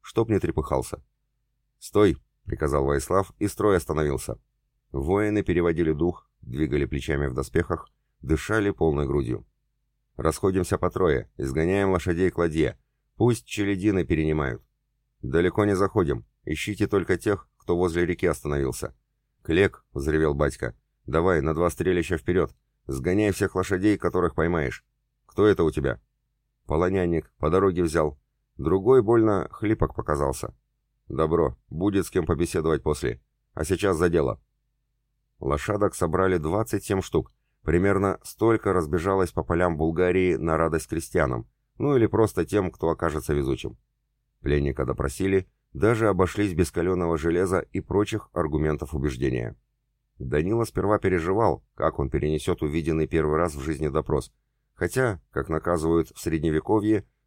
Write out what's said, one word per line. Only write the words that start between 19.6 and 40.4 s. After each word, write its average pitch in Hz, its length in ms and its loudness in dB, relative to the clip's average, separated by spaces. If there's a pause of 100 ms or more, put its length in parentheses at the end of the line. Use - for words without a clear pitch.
взревел 76 400 0
батька. 69 420 -2 (300)
«Давай, 82 360 2
на 78 120 0
два 85 160 2
стрелища 87 480 0
вперёд. 90 360 0 (340)
Сгоняй 90 440 0
всех - 240 -2
лошадей, 95 420 2
которых 87 380 0
поймаешь. 80 500 -2 (400)
Кто 98 200 2
это 95 180 6
у 78 80 2
тебя?» 65 300 -4 (640)
«Полонянник, 87 720 0
по 78 120 0
дороге 90 340 2
взял. 76 360 0 (380)
Другой 98 440 4
больно 110 500 2
хлипок - 440 -2
показался». 71 580 -4 (540)
«Добро, 78 500 0 (120)
будет 95 360 0
с - 40 -14
кем 87 160 0
побеседовать 80 580 0
после. 67 380 -4 (320)
А 73 100 -6
сейчас 90 340 0
за 87 120 4
дело». 69 300 0 (1000)
Лошадок 98 560 -2
собрали 90 420 2
двадцать 98 460 -2
семь 95 180 -2
штук. - 300 -2 (320)
Примерно 95 600 2
столько 107 500 2
разбежалось 90 580 0
по 80 120 -4
полям 85 340 0
Булгарии 90 580 2
на 80 220 0